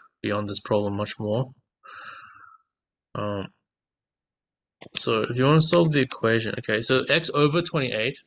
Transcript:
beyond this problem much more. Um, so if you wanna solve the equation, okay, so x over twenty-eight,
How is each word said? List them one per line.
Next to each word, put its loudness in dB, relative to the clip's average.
beyond -4
this -2
problem 0
much -6
more. -2
Um, -4
so 2
if -4
you 2
wanna 6
solve 4
the 4
equation, 0
okay, -2
so 2
x 0
over 2
twenty-eight, -2